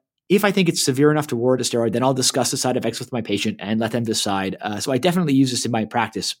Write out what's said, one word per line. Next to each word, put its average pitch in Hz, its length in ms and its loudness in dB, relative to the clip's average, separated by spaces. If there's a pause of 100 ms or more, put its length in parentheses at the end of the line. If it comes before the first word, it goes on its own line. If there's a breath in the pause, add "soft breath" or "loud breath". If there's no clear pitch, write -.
(280)
if 202 160 4
I 202 60 4
think 185 180 2
it's 170 140 0
severe 143 300 4
enough 151 160 0
to 127 80 -4
warrant 123 280 2
a - 0 -
steroid, 117 280 0
then 117 100 0
I'll 135 100 4
discuss 127 380 0
the 139 60 -4
side 127 200 0
effects 113 220 -4
with - 140 -10
my 120 80 -4
patient 104 400 -4
and 107 180 -2
let 113 140 -2
them 120 100 -2
decide. 98 580 -2
Uh, 104 200 -6
so 143 100 -6
I 131 80 2
definitely 170 360 0
use 135 180 4
this 117 120 -4
in 117 60 -2
my 113 140 0
practice, 104 560 -2